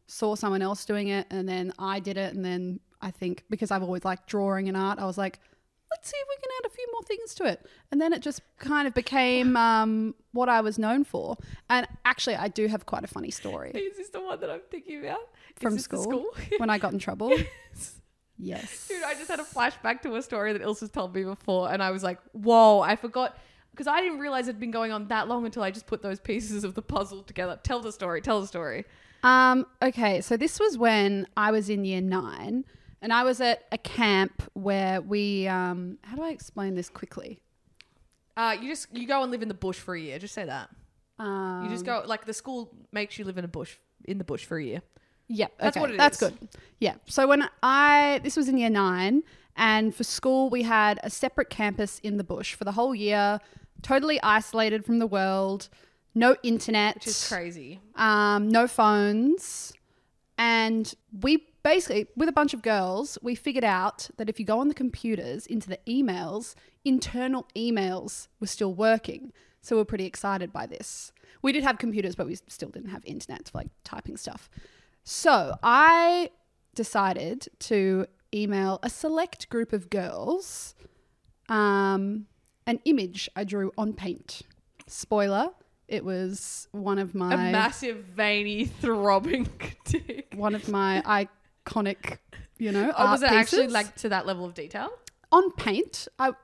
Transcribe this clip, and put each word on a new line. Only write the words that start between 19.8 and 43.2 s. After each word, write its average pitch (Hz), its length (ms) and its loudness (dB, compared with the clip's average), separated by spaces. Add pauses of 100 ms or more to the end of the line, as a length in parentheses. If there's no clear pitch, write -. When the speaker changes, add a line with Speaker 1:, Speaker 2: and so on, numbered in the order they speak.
Speaker 2:
to 233 140 -6
a 247 60 -4
story 214 320 -4
that 208 80 -4
Ilsa's 214 280 -6
told 185 260 -6
me 190 80 -2
before, 185 480 -2
and 196 100 -2
I 185 100 0
was 190 120 -6
like, 180 160 -4 (140)
"Whoa, 220 480 8
I 185 160 2
forgot," 254 400 -4 (380)
'cause 277 120 -6
I 311 140 2
didn't 330 180 -2
realize 269 280 -4
it'd 220 120 -8
been 233 120 -6
going 226 200 -4
on 208 160 -6
that 214 200 -2
long 240 180 -4
until 226 180 -6
I 190 80 -2
just 214 160 -16
put 214 140 -6
those 196 180 -8
pieces 208 440 -6
of 185 120 -6
the 220 60 -6
puzzle 196 420 -6
together. 180 400 -8
Tell 247 160 -2
the 220 120 -8
story, 175 300 -4
tell 214 200 2
the 196 60 -6
story. 156 380 -8 (380)
Speaker 1:
Um, 254 420 6 (160)
okay, 226 400 2
so 233 160 0
this 302 220 -2
was 415 180 2
when 202 500 4 (100)
I 214 140 4
was 214 180 0
in 202 160 0
year 185 160 0
nine, 185 640 -2 (360)
and 226 120 -2
I 240 100 4
was 254 180 2
at 240 300 2
a 226 60 -4
camp 196 680 0 (100)
where 190 480 -2
we, 202 460 -2
um, 180 560 -4
how 220 140 -16
do 302 60 -8
I 330 60 -6
explain 196 460 -8
this 180 140 -6
quickly? - 500 -14 (960)
Speaker 2:
Uh, 226 220 0
you 240 100 -8
just, - 240 -10
you 240 140 -8
go 269 160 2
and 247 80 -4
live 240 100 -4
in 220 60 -4
the 208 60 -6
bush 185 260 -6
for 180 160 -10
a 170 40 -8
year. 151 200 -10
Just 196 140 -14
say 202 120 -8
that. 139 240 -10 (480)
You 185 520 -6
just 220 180 -6
Speaker 1:
Um, 240 140 -2
Speaker 2:
go, - 40 -10
like, 220 200 -6
the 220 80 -10
school 247 420 -10 (160)
makes 202 260 -6
you 214 60 -10